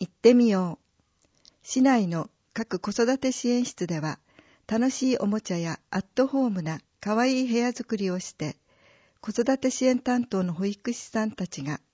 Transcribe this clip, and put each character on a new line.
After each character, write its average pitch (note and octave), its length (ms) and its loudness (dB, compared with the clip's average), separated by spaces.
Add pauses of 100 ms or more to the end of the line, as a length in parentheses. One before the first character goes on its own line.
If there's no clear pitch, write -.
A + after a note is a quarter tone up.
行 F3 80 -8
っ - 40 -20
て A#3+ 220 6
み A#3+ 140 6
よ F#3 320 0
う。 - 680 -20 (160)
市 - 200 0
内 B3 240 4
の E3 240 -4 (220)
各 G#3 260 -4
子 G3+ 120 -6
育 B3 280 2
て C4 140 0
支 - 160 -4
援 B3 160 2
室 - 220 -6
で E3 140 -4
は、 D#3 180 -6 (480)
楽 A#3 240 0
し C4 220 0
い - 60 0
お G3+ 80 0
も G#3+ 140 0
ち F#3 140 -6
ゃ E3+ 40 -4
や E3 200 -6 (120)
ア F#3+ 80 -4
ッ F#3+ 60 -4 (100)
ト C4 120 2
ホ C4+ 200 0
ー A3+ 40 0
ム F#3 120 -4
な D#3 180 -6 (200)
可 G#3+ 180 -2
愛 C4 260 2
い B3+ 40 -4
部 A3+ 100 0
屋 A#3+ 140 0
作 A#3 240 -6
り G3 140 -2
を F3+ 80 -2
し - 140 -12
て、 D#3 240 -8 (640)
子 - 100 -10
育 A#3+ 280 0
て C4 120 0
支 B3+ 160 0
援 B3+ 120 4
担 B3 260 0
当 G3 180 -2
の F3+ 100 -2
保 F3+ 140 -4
育 G3+ 260 -6
士 - 80 -6
さ A3 260 -4
ん G#3+ 60 -4
た F3+ 140 -6
ち - 160 -10
が D3 180 -6 (140)